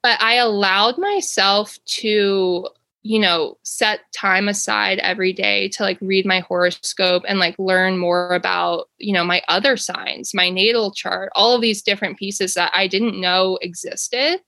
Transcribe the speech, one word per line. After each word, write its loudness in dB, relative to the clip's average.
but 2
I 4
allowed 2
myself 0
to, 0
you 0
know, 2
set -2
time 0
aside 0
every 0
day 0
to, -6
like, -2
read 0
my 2
horoscope 0
and, 0
like, 0
learn 2
more 0
about, -2
you -4
know, 2
my 0
other 2
signs, -8
my 2
natal 0
chart, -6
all 6
of 2
these 2
different -2
pieces -4
that 0
I 2
didn't -2
know 0
existed. -4